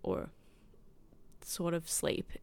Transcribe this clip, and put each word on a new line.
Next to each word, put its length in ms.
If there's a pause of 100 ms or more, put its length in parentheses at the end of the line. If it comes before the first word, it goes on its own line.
or 260 (1120)
sort 300
of 160
sleep, 420 (120)